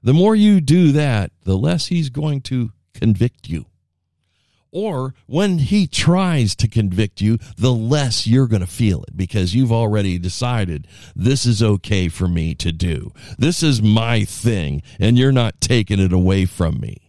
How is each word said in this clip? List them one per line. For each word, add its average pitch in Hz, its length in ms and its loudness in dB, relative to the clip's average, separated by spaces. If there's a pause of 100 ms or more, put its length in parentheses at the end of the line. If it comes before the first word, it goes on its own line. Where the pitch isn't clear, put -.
The 120 120 2
more 196 220 4
you 208 260 4
do 151 320 4
that, 135 380 0 (120)
the 95 140 0
less 156 300 -2
he's 165 220 -2
going 143 340 -4
to 123 280 -4 (220)
convict 113 560 -2
you. 78 160 -8 (1040)
Or 147 420 -6 (140)
when 180 320 0
he 190 260 2
tries 165 720 2
to - 120 0
convict 101 540 -2
you, 107 160 2 (200)
the 127 160 2
less 120 520 -2
you're 127 220 4
gonna 101 180 0
feel 98 380 -2
it - 140 -16
because 92 360 -2
you've 120 180 2
already 104 460 -2
decided, 92 720 -6 (260)
"This 123 320 0
is 113 160 2
okay 98 460 0
for 90 220 -4
me 82 260 -2
to - 160 -6
do. 82 400 -6 (260)
This 165 240 0
is 139 200 0
my 110 420 2
thing, 82 580 -4 (160)
and 117 200 2
you're 135 160 4
not 117 260 -2
taking 107 400 0
it 92 140 2
away 95 320 2
from 80 340 -2
me." 53 300 -12